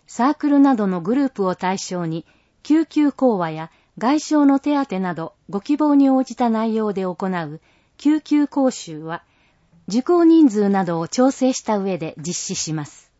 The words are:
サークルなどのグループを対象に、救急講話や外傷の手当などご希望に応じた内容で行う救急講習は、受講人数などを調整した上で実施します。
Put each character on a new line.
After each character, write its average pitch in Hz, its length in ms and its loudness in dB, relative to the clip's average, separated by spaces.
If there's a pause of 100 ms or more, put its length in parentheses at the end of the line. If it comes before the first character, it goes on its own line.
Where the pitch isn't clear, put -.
サ 262 260 0
ー - 20 -4
ク 302 160 -4
ル 285 100 4
な 277 140 6
ど 208 120 0
の 180 140 -2
グ 190 140 -2
ル 285 120 0
ー 254 40 -6
プ 196 160 -4
を 180 80 0
対 190 240 -4
象 180 260 -8
に、 160 220 -6 (380)
救 311 220 2
急 294 240 2
講 240 280 0
話 165 120 -4
や 160 200 -10 (280)
外 285 220 0
傷 302 240 2
の 277 160 4
手 285 260 -2
当 185 140 -6
な 180 140 -4
ど 165 200 -10 (160)
ご 196 100 -6
希 294 180 -2
望 294 180 2
に 269 140 6
応 262 120 2
じ 247 140 -10
た 240 120 0
内 220 280 -2
容 214 160 -2
で 190 100 -6
行 180 140 -6 (100)
う 165 340 -8 (360)
救 302 240 0
急 294 260 0
講 262 240 0
習 160 320 -12
は、 160 220 -12 (640)
受 226 140 -2
講 349 220 2
人 330 240 8
数 202 200 0
な 196 160 0
ど 165 160 -4
を 151 80 -8
調 262 240 2
整 262 200 0
し - 100 -8
た 208 160 -2
上 190 200 -4
で 156 200 -8
実 160 160 -8
施 - 200 -8
し - 180 -6
ま 156 120 -6
す。 - 360 -20